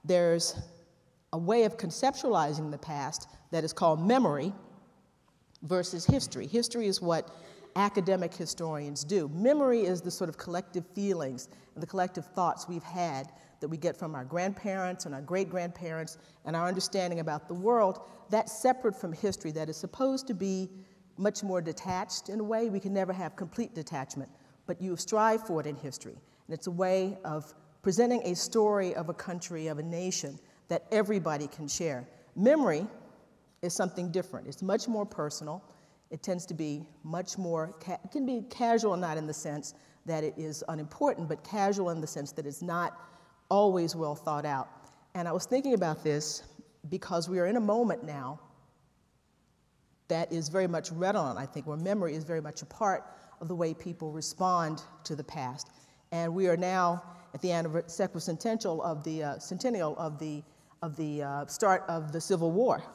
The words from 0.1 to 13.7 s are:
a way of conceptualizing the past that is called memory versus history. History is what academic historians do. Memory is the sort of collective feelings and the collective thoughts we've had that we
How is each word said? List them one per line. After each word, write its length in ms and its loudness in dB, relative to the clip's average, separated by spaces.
a 40 -2
way 260 4
of 140 2
conceptualizing 920 2
the 60 -8
past 500 -6
that 120 0
is 100 -2
called 320 4
memory 480 4
versus 420 -2
history. 420 2
History 400 0
is 140 0
what 280 2
academic 580 2
historians 720 -6
do. 300 0
Memory 480 6
is 200 2
the 100 -4
sort 180 -4
of 80 -10
collective 480 -4
feelings 540 -2
and 100 -8
the 40 -6
collective 380 -2
thoughts 420 0
we've 160 -6
had 480 -4
that 80 -6
we 100 -4